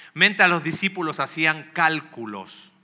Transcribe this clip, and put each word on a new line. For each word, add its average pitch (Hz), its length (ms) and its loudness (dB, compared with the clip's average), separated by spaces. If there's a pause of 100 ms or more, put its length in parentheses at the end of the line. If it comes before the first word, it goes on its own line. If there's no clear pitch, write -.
(140)
Mientras 196 340 4
los 175 140 2
discípulos 165 580 -4
hacían 156 540 -2
cálculos, 123 1000 -4 (120)